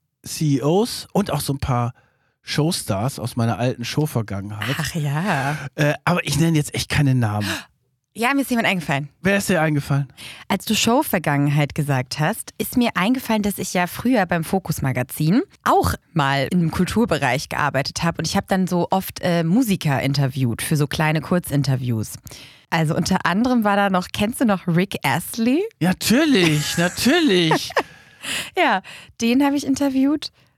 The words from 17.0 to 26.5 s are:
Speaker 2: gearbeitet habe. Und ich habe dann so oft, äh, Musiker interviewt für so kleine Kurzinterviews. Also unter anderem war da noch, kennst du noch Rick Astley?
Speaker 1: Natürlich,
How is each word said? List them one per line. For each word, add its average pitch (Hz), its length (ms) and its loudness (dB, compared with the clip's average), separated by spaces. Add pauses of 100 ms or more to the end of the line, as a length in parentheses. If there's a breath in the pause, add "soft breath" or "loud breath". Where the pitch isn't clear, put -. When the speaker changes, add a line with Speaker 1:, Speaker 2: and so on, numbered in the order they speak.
Speaker 2:
gearbeitet 143 540 -2
habe. 170 160 -2
Und 160 80 -4
ich - 100 -4
habe 196 140 -2
dann 190 160 2
so 175 240 0
oft, - 320 -2
äh, 170 220 2
Musiker 180 580 2
interviewt 131 580 0
für - 160 -2
so 147 100 2
kleine 156 360 0
Kurzinterviews. 131 960 -2 (520 loud breath)
Also 160 260 0
unter - 300 0
anderem 226 400 2
war 202 120 4
da 202 120 2
noch, 180 240 0
kennst 214 300 -2
du - 20 2
noch 202 220 0
Rick 180 360 2
Astley? 226 600 0 (180)
Speaker 1:
Natürlich, 180 960 2